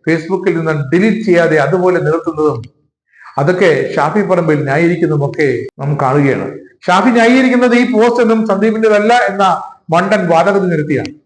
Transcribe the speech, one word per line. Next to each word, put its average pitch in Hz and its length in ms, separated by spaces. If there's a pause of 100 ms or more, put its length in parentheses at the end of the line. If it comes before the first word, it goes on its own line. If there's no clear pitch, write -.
(100)
Facebook-ിൽ 170 480
നിന്ന് 151 340
ഡിലീറ്റ് 196 340
ചെയ്യാതെ 170 300
അതുപോലെ 180 440
നിർത്തുന്നതും 151 640 (760)
അതൊക്കെ 160 580
ഷാഫി 170 260
പറമ്പിൽ 165 420
ന്യായീകരിക്കുന്നതുമൊക്കെ 151 1000 (140)
നാം 143 220
കാണുകയാണ്. 131 560 (280)
ഷാഫി 202 240
ന്യായീകരിക്കുന്നത് 247 640
ഈ 240 180
പോസ്റ്റ് 233 280
ഒന്നും 220 260
സന്ദീപിന്റേതല്ല 214 680
എന്ന 196 480 (300)
മണ്ടൻ 185 360
വാദഗതി 185 380
നിരത്തിയാണ്. 147 480 (120)